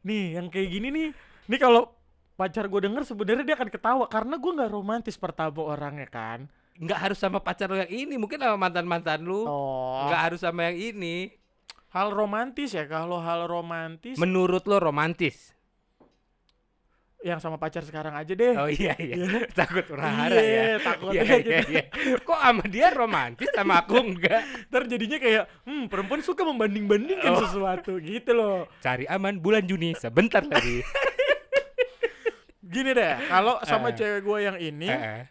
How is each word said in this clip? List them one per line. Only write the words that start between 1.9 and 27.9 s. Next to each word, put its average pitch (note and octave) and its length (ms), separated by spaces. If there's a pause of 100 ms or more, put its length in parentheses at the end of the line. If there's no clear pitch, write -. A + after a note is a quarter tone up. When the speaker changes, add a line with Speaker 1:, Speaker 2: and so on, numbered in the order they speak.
Speaker 1:
pacar G3 320
gue G3 160
denger A#3 240
sebenarnya A3 400
dia D4+ 80
akan A3 160
ketawa B3 360
karena A3+ 280
gue E4+ 180
nggak A#3 220
romantis G#3 400
pertama D#3+ 480
orangnya D3 480
kan. A#2 400 (240)
Speaker 2:
Nggak E3+ 260
harus G3 140
sama F#3+ 240
pacar F#3 320
lu F#3+ 80
yang F#3 80
ini, C4 320
mungkin A3+ 240
sama A3 160
mantan-mantan E3+ 640
lu. F#3+ 240
Speaker 1:
Oh. C3+ 560
Speaker 2:
Nggak D#3 240
harus E3+ 160
sama E3+ 240
yang F3 160 (100)
ini. F3+ 380 (600)
Speaker 1:
Hal G3+ 200
romantis G#3+ 640
ya, D3+ 160
kalau E3+ 320
hal E3+ 240
romantis. E3+ 720
Speaker 2:
Menurut F#3 480
lu G3+ 100
romantis? D#3+ 800 (1700)
Speaker 1:
Yang E3+ 240
sama D#3+ 160
pacar D#3+ 240
sekarang D#3 320
aja D#3 160
deh. A#3 240
Speaker 2:
Oh C#3+ 80
iya, D3+ 320
iya. D3 160
Speaker 1:
Iya. F#3 360
Speaker 2:
<laughs> - 100
Takut F3 260
prahara D3+ 480
Speaker 1:
Iya, A3+ 80
Speaker 2:
ya. A3 400
Speaker 1:
takutnya F3+ 400
Speaker 2:
Iya, B3 160
iya, - 0 (240)
Speaker 1:
gitu. - 80
Speaker 2:
iya. - 160 (320)
Kok D#4+ 240
sama A#3 240
dia A3+ 240
romantis, A3 640
sama G3 240
aku F#3 240
enggak? F#3+ 400 (160)
Speaker 1:
<laughs> A3+ 160
Ntar B3 160
jadinya A#3 320
kayak, A3 240 (180)
hmm, C#4 240
perempuan G3 380
suka F4+ 180
membanding-bandingkan A3 840
Speaker 2:
Oh. A3+ 160
Speaker 1:
sesuatu F#3 560